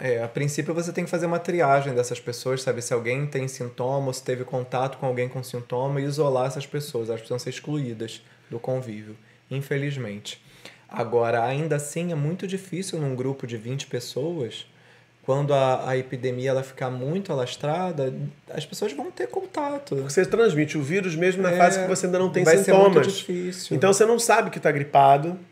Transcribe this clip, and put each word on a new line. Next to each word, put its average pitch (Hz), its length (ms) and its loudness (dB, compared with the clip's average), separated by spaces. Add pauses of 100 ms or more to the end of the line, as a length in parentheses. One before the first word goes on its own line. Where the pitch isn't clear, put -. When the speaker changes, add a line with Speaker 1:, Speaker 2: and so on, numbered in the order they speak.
Speaker 1:
é, 120 220 0
a 113 60 -4
princípio 147 460 -2
você 170 180 -4
tem 175 120 -4
que - 60 -8
fazer 175 160 -2
uma 170 140 0
triagem 139 520 2
dessas 123 280 -2
pessoas, 131 420 -4
sabe? 120 200 -2
Se 117 120 -6
alguém 123 320 -2
tem 135 220 -4
sintoma 131 600 -6
ou 131 40 -2
se - 100 -12
teve 127 220 -4
contato 131 540 -4
com 139 80 -4
alguém 123 220 -2
com 131 140 -8
sintoma, 123 580 -4
e 139 40 -2
isolar 139 420 0
essas 139 200 -6
pessoas. 123 420 -6
Elas 113 120 -4
precisam 123 180 -6
ser 131 120 -8
excluídas 120 720 -6 (280)
do 117 100 -8
convívio, 110 560 -8 (520)
infelizmente. 135 720 -6 (460)
Agora, 117 560 2
ainda 147 320 0
assim, 170 360 -4
é - 20 -4
muito 156 320 -2
difícil 185 520 -6
num 139 160 -2
grupo 131 320 -4
de 117 100 -6
vinte 120 300 -8
pessoas, 131 800 -6 (560)
quando 143 300 0
a, 131 380 2
a 131 80 0
epidemia 127 500 -4
ela 131 140 0
ficar 135 260 -8
muito 143 420 -4
alastrada, 147 840 -2 (340)
as 151 160 -8
pessoas 208 300 -6
vão 349 160 -8
ter 359 160 -6
contato. 285 720 -6
Speaker 2:
Você 139 280 2
transmite 165 540 2
o 147 40 0
vírus 180 320 -2
mesmo 180 280 2
na 175 100 2
Speaker 1:
É, 180 60 4
Speaker 2:
fase 180 240 8
que 185 40 0
você 185 200 0
ainda 180 120 2
não 185 120 2
tem 151 140 2
Speaker 1:
vai 165 120 8
ser 190 160 4
muito 190 140 10
Speaker 2:
sintomas. 185 260 6
Speaker 1:
difícil. 180 640 -4
Speaker 2:
Então 190 160 6
você 214 140 6
não 233 120 4
sabe 214 300 4
que - 100 -8
tá 156 140 4
gripado, 143 640 6 (140)